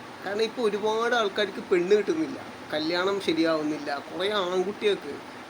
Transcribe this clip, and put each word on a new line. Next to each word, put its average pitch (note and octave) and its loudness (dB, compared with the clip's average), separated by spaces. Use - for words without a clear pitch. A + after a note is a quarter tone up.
കാരണം G#3 0
ഇപ്പോൾ A#3+ -2
ഒരുപാട് A3 2
ആൾക്കാർക്ക് G3+ 0
പെണ്ണ് F3+ 6
കിട്ടുന്നില്ല, D#3 -2
കല്യാണം F3 0
ശരിയാവുന്നില്ല, D#3 2
കുറേ E3+ -2
ആൺകുട്ടികൾക്ക്. F#3 0